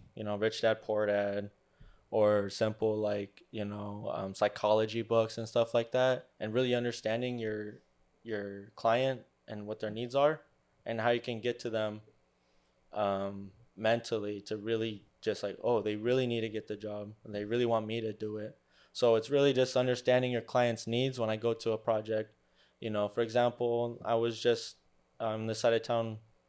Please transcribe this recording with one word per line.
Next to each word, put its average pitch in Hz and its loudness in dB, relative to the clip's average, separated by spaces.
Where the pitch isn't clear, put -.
you 107 -8
know, 104 -2
Rich 110 0
Dad 110 2
Poor 107 0
Dad, 101 0
or 104 4
simple, 110 0
like, 104 -4
you 107 -6
know, 104 -8
um, 95 -6
psychology 107 2
books 113 2
and 110 -8
stuff 117 0
like 117 0
that, 127 2
and 107 -4
really 123 2
understanding 120 -2
your, 107 -6
your 101 -8
client 123 2
and 104 -10
what 110 -8
their 107 -4
needs 117 -6
are 151 4
and 117 -4
how 117 4
you 120 2
can 117 -6
get 120 -2
to 117 -6
them, 107 -2
um, 98 -4
mentally 107 -2
to 110 -6
really 110 -4
just, 104 -2
like, 101 -6
"Oh, 113 2
they 107 -2
really 123 0
need 117 0
to 110 -2
get 104 -8
the 104 -6
job 104 -10
and 110 -10
they 104 -4
really 117 2
want 113 0
me 113 -4
to 110 -4
do 107 -6
it." 107 -10
So 113 6
it's 110 0
really 139 6
just 127 2
understanding 127 2
your 120 -2
client's 120 0
needs 123 0
when 110 0
I 110 0
go 117 0
to 113 -2
a 107 -2
project. 110 -2
You 113 -4
know, 104 0
for - -2
example, 120 2
I 117 2
was 113 0
just, - 2
um, 110 -2
this 110 -4
side 117 6
of 113 2
town 113 -2